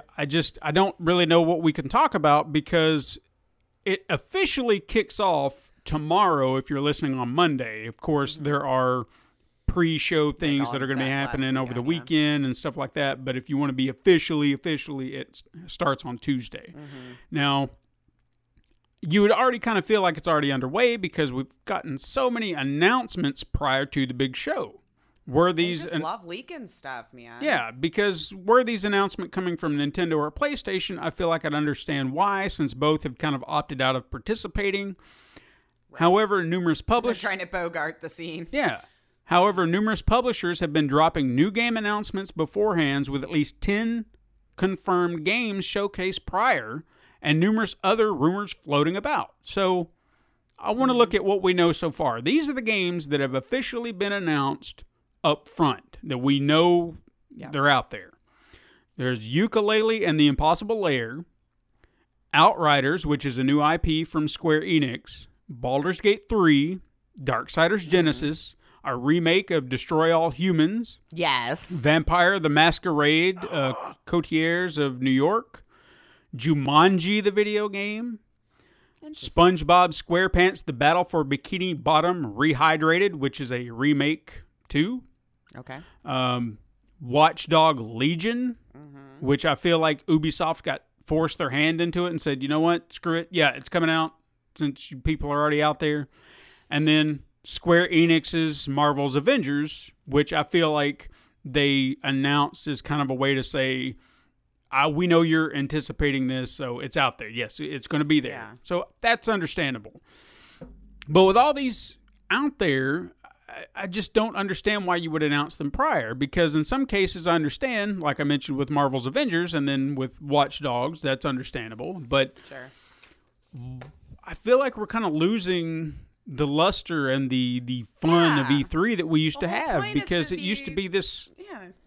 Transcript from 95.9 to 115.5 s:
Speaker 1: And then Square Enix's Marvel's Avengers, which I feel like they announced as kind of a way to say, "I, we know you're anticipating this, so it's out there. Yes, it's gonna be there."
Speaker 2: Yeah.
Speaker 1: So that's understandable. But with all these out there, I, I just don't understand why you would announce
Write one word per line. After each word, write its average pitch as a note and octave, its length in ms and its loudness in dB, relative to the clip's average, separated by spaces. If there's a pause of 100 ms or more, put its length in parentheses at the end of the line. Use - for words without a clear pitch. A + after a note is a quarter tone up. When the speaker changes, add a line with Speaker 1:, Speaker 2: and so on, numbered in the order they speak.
Speaker 1:
And D3+ 180 0
then D3+ 360 2 (200)
Square F3 460 2
Enix's D#3+ 800 2
Marvel's C#3+ 460 0
Avengers, D3 760 -2 (140)
which C#3 260 0
I D3+ 120 0
feel E3 280 2
like D3 380 -2 (340)
they C#3 580 2
announced C#3+ 640 0
as C#3+ 140 -6
kind D3 200 -2
of C3+ 80 -2
a C3 40 -2
way C3+ 220 2
to C3 80 -2
say, C3 540 -2 (720)
"I, C3+ 160 2
we D#3+ 180 0
know E3+ 160 6
you're D#3+ 320 2
anticipating C#3 720 -2
this, C3 260 -4
so B2+ 260 -8
it's C3+ 160 -10
out C3+ 220 2
there. G#2+ 120 -14
Yes, A2+ 300 -8
it's D3 280 -8
gonna D3 180 0
be D3+ 160 4
there." B2 100 -6
Speaker 2:
Yeah. A2+ 200 -14 (100)
Speaker 1:
So F3 260 -6 (140)
that's A#3 260 0
understandable. D3+ 760 -4 (1080)
But F#3 160 8
with F#3+ 100 4
all C#4 180 6
these C4+ 440 -6 (320)
out C#4 300 0
there, D3+ 520 0 (380)
I, - 160 -16 (100)
I G3 120 -8
just F#3 260 -6
don't A3 240 2
understand G3 480 -2
why F3+ 120 0
you E3 140 -4
would D#3 120 0
announce D3 340 0